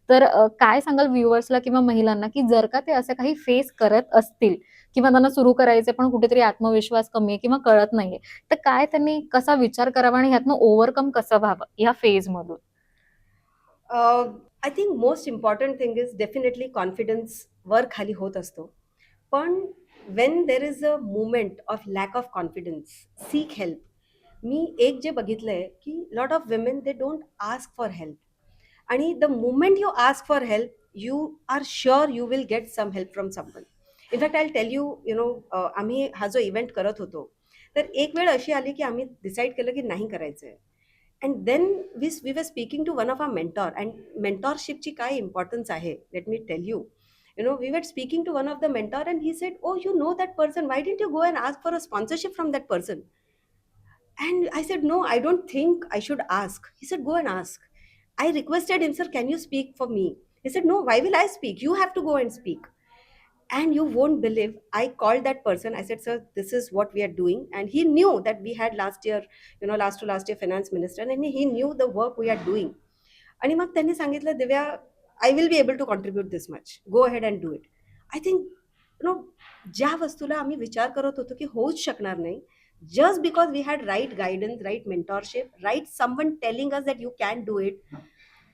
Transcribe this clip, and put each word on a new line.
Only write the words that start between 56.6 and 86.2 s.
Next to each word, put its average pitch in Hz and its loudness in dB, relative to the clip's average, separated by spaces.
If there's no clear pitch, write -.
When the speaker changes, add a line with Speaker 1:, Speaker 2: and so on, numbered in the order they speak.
Speaker 2:
He - -12
said, 285 -6
"Go 320 -2
and 302 -2
ask." 185 -8
I 302 0
requested 339 0
him, 302 0
"Sir, 349 -6
can 240 -4
you 311 -2
speak 269 -6
for 247 -4
me?" 196 -2
He 262 -6
said, 339 2
"No, 392 4
why 247 2
will 381 2
I 359 4
speak? 233 -8
You 320 0
have 370 0
to 311 -4
go 285 0
and 240 -2
speak." - -10
And 302 0
you 302 2
won't 269 2
believe, 220 0
I 220 0
called 226 0
that 262 -2
person. 208 -2
I 196 -8
said, 220 -8
"Sir, 233 -8
this 202 -8
is 240 -2
what 208 2
we 208 -4
are 170 -8
doing." 185 0
And 196 -8
he 311 2
knew 330 6
that 214 -2
we 220 -10
had 226 -2
last 202 -6
year, 208 -2
you 202 -6
know, 208 -2
last 202 -2
to 208 -6
last 190 -4
year 208 -8
finance 190 -4
minister, 180 -6
and 277 -4
he 269 -2
knew 262 -2
the 254 0
work 233 -4
we 226 0
are 185 -2
doing. 196 -2
आणि 277 2
मग 349 -2
त्यांनी 320 0
सांगितलं, 294 -4
"दिव्या, 277 -2
I 254 6
will 320 4
be 320 4
able 262 4
to 262 -6
contribute 196 -4
this 175 -12
much. - -6
Go 254 8
ahead 240 -2
and 208 -2
do 156 -6
it." 143 -10
I 302 -8
think, 370 0
you 349 0
know, 370 -6
ज्या 294 0
वस्तूला 302 -6
आम्ही 294 -6
विचार 233 -4
करत 269 -4
होतो 254 -10
की 302 -8
होऊच 269 -2
शकणार 190 -6
नाही, 170 -8
just 349 4
because 330 2
we 277 -4
had 202 -4
right 208 -4
guidance, 196 -6
right 208 -8
mentorship, 196 -8
right 247 -2
someone 254 0